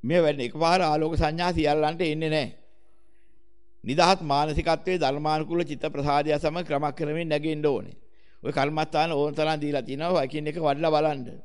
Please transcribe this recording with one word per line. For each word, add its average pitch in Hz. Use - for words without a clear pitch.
මේ 165
වැඩ 151
එකපාර 165
ආලෝක 156
සංඥා 165
සියල්ලන්ට 156
එන්නේ 156
නැහැ. 147
නිදහස් 170
මානසිකත්වයේ 156
ධර්මානුකූල 156
චිත්ත 143
ප්‍රසාදය 147
සමග 156
ක්‍රමක්‍රමයෙන් 151
නැගෙන්න 151
ඕනේ. 123
ඔය -
කර්මස්ථාන 156
ඕන 143
තරම් 156
දීලා 147
තිනවා. 156
එකින් 151
එක 156
වඩලා 156
බලන්න. 151